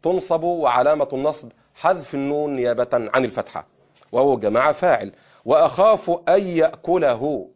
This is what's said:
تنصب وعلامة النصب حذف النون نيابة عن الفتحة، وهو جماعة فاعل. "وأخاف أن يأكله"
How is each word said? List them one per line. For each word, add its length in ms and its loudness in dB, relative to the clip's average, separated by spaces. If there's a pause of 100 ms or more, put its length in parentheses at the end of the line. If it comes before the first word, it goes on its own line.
تنصب 400 -2
وعلامة 680 2
النصب 360 -6 (260)
حذف 400 -2
النون 420 -4
نيابة 360 -2
عن 320 0
الفتحة، 420 -8 (460)
وهو 260 2
جماعة 340 2
فاعل. 400 0 (320)
"وأخاف 680 2 (180)
أن 140 4
يأكله" 1120 -2